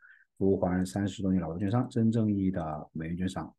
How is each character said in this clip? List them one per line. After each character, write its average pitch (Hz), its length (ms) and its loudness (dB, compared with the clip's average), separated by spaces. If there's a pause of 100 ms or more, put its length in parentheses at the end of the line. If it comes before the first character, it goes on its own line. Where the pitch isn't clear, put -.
(360)
服 98 140 4
务 98 60 6
华 90 180 2
人 92 100 2
三 101 220 -2
十 98 160 -6
多 95 80 0
年 92 100 4
老 82 120 -4
牌 85 80 -6
券 98 100 0
商， 123 180 2
真 113 220 2
正 110 220 2
意 101 40 2
义 95 140 2
的 78 420 -6
美 80 140 -6
元 87 100 -4
券 90 120 -2
商。 - 300 -8